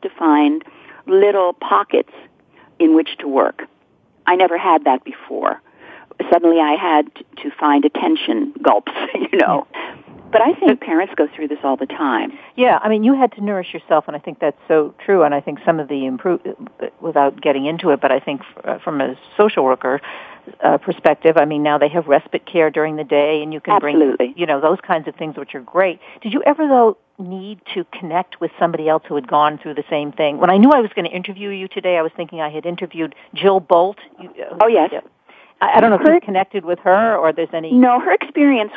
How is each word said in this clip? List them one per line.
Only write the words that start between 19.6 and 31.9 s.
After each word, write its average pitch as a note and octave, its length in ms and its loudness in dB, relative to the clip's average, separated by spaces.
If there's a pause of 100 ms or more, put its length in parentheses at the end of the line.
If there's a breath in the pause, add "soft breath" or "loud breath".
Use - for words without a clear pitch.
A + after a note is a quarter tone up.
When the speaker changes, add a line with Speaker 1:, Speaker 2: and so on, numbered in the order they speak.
Speaker 2:
worker, C3 360 0 (600 loud breath)
uh, D3+ 160 2
perspective, D#3+ 580 0
I D3+ 80 4
mean, D3+ 180 -2
now D3 160 0
they C#3+ 100 2
have D#3+ 200 -4
respite - 360 -2
care D#3+ 260 0
during D#3 260 -2
the D3+ 80 -8
day, D3 380 0
and D#3 120 -10
you D3+ 60 -10
can D#3+ 180 0
bring, D3 180 -2
Speaker 1:
Absolutely. C3+ 400 0
Speaker 2:
you E3+ 100 -6
know, C#3+ 140 -2
those D#3+ 200 0
kinds D#3+ 280 -6
of D3 60 -12
things, D#3 220 -12
which C#3 180 -14
are C#3+ 60 -14
great. F3+ 400 -2 (220 loud breath)
Did G#3 100 -8
you C4+ 120 -4
ever, D4+ 220 0
though, A#3+ 300 4 (220)
need F#3+ 420 -14 (140)
to F3 100 -6 (140)
connect F3 420 -8
with E3 180 -6
somebody E3 300 -2
else D#3 200 0
who D#3 60 -8
had C3+ 140 -6
gone D3+ 300 0
through D3+ 160 -12
the C#3+ 140 -8
same D3 240 -4
thing? D3 260 -2
When - 120 2
I F#3+ 60 4
knew A3 160 8
I C#4 80 4
was G#3+ 140 -2
gonna F3 140 -4
interview F#3+ 420 -12
you F#3+ 180 -10
today, F#3 300 -2